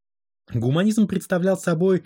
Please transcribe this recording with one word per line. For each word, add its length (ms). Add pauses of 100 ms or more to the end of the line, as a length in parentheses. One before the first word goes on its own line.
(540)
Гуманизм 540
представлял 500
собой 480